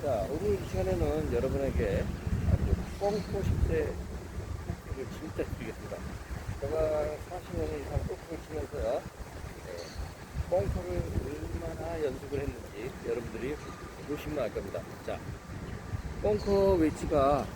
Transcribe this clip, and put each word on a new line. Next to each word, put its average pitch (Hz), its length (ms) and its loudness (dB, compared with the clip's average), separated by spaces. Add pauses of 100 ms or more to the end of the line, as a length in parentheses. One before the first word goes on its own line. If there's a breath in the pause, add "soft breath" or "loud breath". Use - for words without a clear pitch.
자, 113 240 2
오늘 104 240 2
이 - 160 -2
시간에는 147 640 2
여러분에게 120 720 2 (460)
아주 - 240 4 (240)
뻥커 196 420 2
십 - 260 4
대 165 120 4
를 - 1300 -4 (100)
진짜 156 260 -4 (140)
드리겠습니다. 107 400 -8 (640)
제가 151 440 2 (220)
사십 170 300 -6
년 160 80 0 (160)
이상 147 160 -4 (100)
골프를 170 380 -6
치면서요, 131 560 -2 (640)
네, - 40 -10 (800)
뻥커를 180 500 0 (240)
얼마나 160 800 -2
연습을 135 380 2
했는지 123 500 -4 (180)
여러분들이 117 460 -2 (520)
보시면 147 360 -2
알 104 100 -2
겁니다. 98 260 -4 (280)
자, 98 120 -2 (1000)
뻥커 196 520 4
웨지가 147 840 4